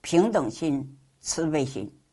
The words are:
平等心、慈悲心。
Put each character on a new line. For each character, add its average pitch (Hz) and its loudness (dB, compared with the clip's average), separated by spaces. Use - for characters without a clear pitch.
平 190 4
等 143 0
心、 139 -4
慈 - -4
悲 151 0
心。 104 -8